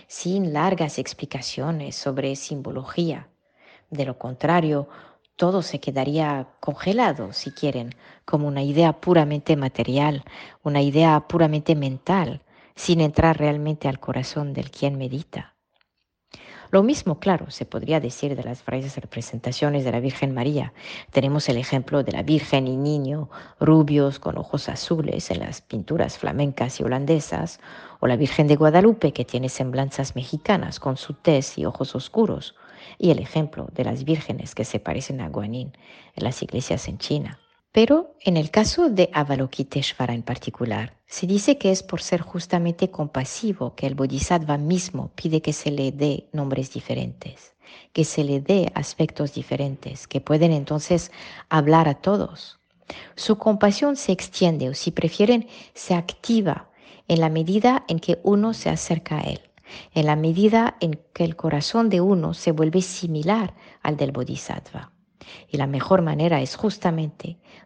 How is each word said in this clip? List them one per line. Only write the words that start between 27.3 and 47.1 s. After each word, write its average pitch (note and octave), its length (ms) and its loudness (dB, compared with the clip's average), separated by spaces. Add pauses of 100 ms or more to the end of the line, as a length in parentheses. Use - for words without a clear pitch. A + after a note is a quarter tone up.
o - 80 -2
la B2 100 2
Virgen A#2 300 2
de D3 100 6
Guadalupe, E3 560 6
que C3 140 -4
tiene B2+ 240 -2
semblanzas C3+ 680 -4
mexicanas D3 640 -4
con C3+ 160 -4
su - 160 -12
tez - 460 2
y D2+ 80 -2
ojos - 280 -6
oscuros, - 600 -2 (420)
y E3+ 140 4
el - 80 4
ejemplo - 560 -4
de - 100 -2
las C3 200 -4
vírgenes D3+ 500 -4
que A2+ 100 -4
se - 160 -6
parecen - 400 -6
a E2+ 80 -8
Guanyin A#2 440 -8 (420)
en - 100 -6
las B2 180 -4
iglesias - 460 -4
en - 80 -8
China. - 440 -6 (320)
Pero C#4 520 4
en F3+ 120 4
el D#3 140 0
caso C#4 400 4
de F#3 220 4
Avalokiteshvara C3+ 1000 -2
en A#2 120 -4
particular, A#2 720 -6 (100)
se - 220 -6
dice G3+ 280 4
que G3 140 2
es F#3+ 140 0
por - 180 -6
ser E3+ 180 -2
justamente E3+ 720 -2
compasivo D3 840 -4
que C3+ 100 -4
el C3+ 80 -2
bodhisattva C#3+ 640 0
mismo F3 560 -2
pide D#3 260 0
que D#3 120 -4
se - 180 -4
le C#3 220 -2
dé C#3+ 400 -2
nombres C3+ 400 -4
diferentes, - 800 -10 (380)